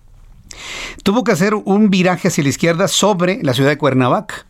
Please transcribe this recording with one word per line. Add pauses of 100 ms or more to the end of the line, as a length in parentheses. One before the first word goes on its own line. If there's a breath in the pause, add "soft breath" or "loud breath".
(1040 loud breath)
Tuvo
que
hacer
un
viraje
hacia
la
izquierda
sobre
la
ciudad
de
Cuernavaca.